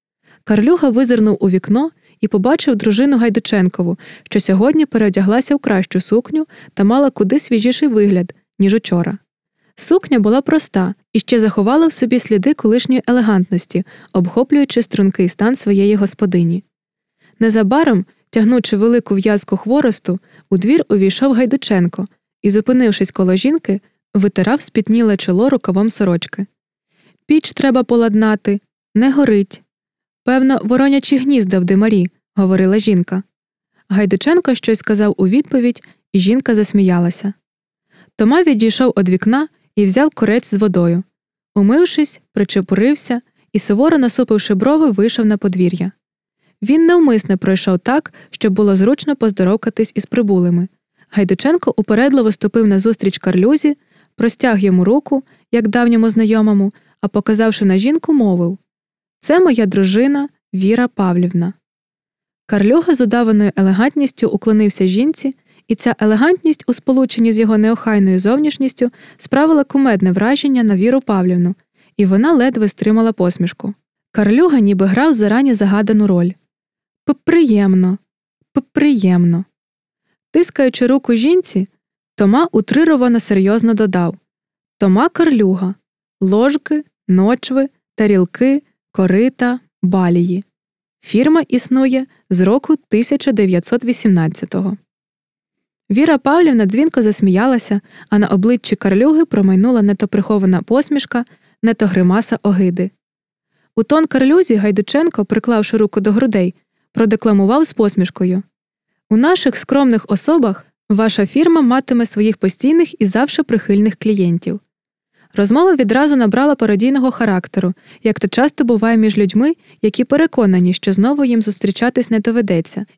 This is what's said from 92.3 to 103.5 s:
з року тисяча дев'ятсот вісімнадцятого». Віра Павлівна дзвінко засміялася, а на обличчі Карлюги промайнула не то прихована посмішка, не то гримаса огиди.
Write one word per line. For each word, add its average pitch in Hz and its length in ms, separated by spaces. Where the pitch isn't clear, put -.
з 180 100
року 247 360
тисяча 254 440
дев'ятсот 202 520
вісімнадцятого». 190 920
Віра 285 280
Павлівна 277 480
дзвінко 247 360
засміялася, 208 800
а 208 80
на 208 80
обличчі 220 500
Карлюги 269 480
промайнула 208 580
не 202 120
то 196 140
прихована 190 540
посмішка, 269 640
не 226 120
то 220 120
гримаса 185 560
огиди. 185 480